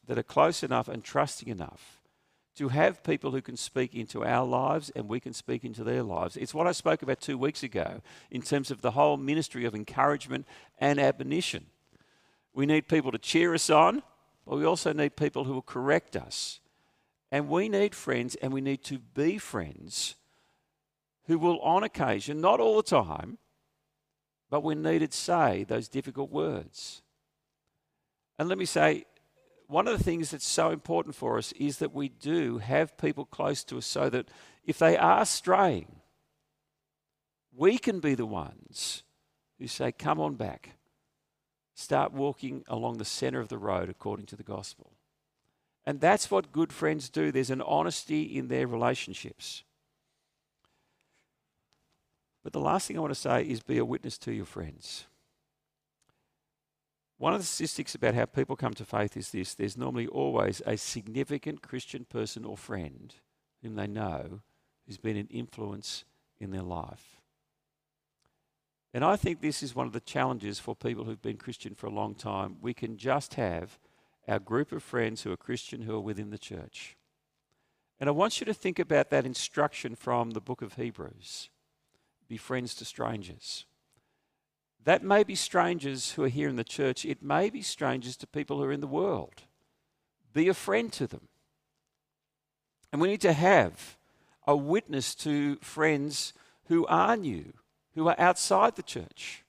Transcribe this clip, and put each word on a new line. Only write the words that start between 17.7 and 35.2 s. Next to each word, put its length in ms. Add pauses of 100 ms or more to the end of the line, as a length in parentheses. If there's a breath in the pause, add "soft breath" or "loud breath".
friends, 420
and 160
we 100
need 240
to 120
be 400
friends 800 (1120)
who 120
will, 220
on 240
occasion, 580
not 180
all 180
the 60
time, 540 (1120)
but 140
when 180
needed, 320
say 540
those 220
difficult 420
words. 680 (1400)
And 80
let 100
me 80
say, 400 (640)
one 180
of 120
the 60
things 280
that's 160
so 240
important 420
for 240
us 140
is 280
that 140
we 140
do 520
have 380
people 280
close 400
to 120
us 80
so 240
that 200 (340 loud breath)
if 160
they 160
are 300